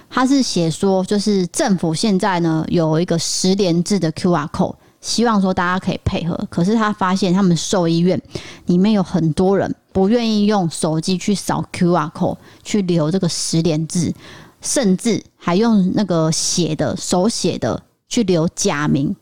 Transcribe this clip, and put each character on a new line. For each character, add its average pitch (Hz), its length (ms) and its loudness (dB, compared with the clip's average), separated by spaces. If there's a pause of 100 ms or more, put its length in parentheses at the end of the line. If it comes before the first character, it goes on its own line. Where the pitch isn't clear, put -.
他 254 180 0
是 269 160 2
写 170 260 0
说， 190 360 0
就 208 120 0
是 196 300 0
政 220 300 0
府 160 160 -2
现 190 260 0
在 185 220 0
呢， 160 260 0
有 160 320 2
一 180 60 0
个 170 120 0
实 - 380 0
联 180 260 2
制 202 160 0
的 165 140 0
Q 180 220 0
R 151 140 0
code， - 280 -4 (240)
希 - 240 -2
望 214 180 2
说 190 120 0
大 185 100 -2
家 180 160 0
可 - 140 -4
以 - 100 -6
配 185 220 -2
合。 165 120 -4 (120)
可 - 120 -2
是 208 140 2
他 214 160 0
发 190 240 -2
现 190 180 0
他 196 80 2
们 175 140 4
兽 175 320 0
医 165 120 2
院 175 220 2 (440)
里 180 120 2
面 202 140 4
有 202 100 4
很 160 300 0
多 185 260 2
人 127 160 -2 (200)
不 190 160 2
愿 233 200 2
意 208 180 2
用 196 220 2
手 160 300 -2
机 185 180 -2
去 208 160 -2
扫 160 380 -4
Q 175 220 2
R 160 200 -2
code， - 220 -4 (260)
去 214 200 -2
留 170 280 0
这 185 80 0
个 180 120 0
实 - 320 -2
联 160 260 0
制， 160 260 -2 (480)
甚 196 360 0
至 220 260 -2 (140)
还 175 180 -2
用 208 400 2
那 208 80 0
个 165 260 0
写 156 460 -2
的， 139 220 -2
手 180 320 0
写 - 280 -2
的 107 240 -4 (280)
去 240 140 0
留 170 320 2
假 151 320 -2
名 151 340 0